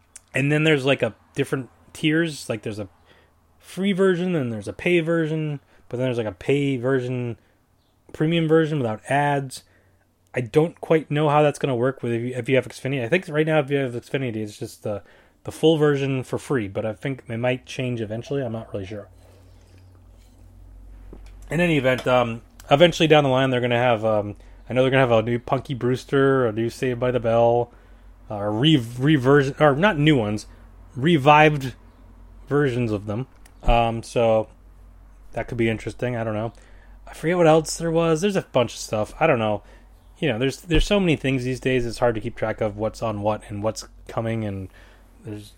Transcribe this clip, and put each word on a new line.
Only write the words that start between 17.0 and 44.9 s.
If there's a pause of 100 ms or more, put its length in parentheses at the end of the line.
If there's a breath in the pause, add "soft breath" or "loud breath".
it
might
change
eventually.
I'm
not
really
sure. (2500 soft breath)
In
any
event,
um, (280)
eventually
down
the
line,
they're
gonna
have,
um, (320 soft breath)
I
know
they're
gonna
have
a
new
Punky
Brewster,
a
new
Saved
by
the
Bell, (580 soft breath)
uh,
re-, (140)
reversion,
or
not
new
ones, (500 soft breath)
revived (760)
versions
of
them. (360)
Um,
so (840)
that
could
be
interesting.
I
don't
know. (560 soft breath)
I
forget
what
else
there
was.
There's
a
bunch
of
stuff.
I
don't
know. (540 soft breath)
You
know,
there's,
there's
so
many
things
these
days.
It's
hard
to
keep
track
of
what's
on
what
and
what's (220)
coming,
and (560 soft breath)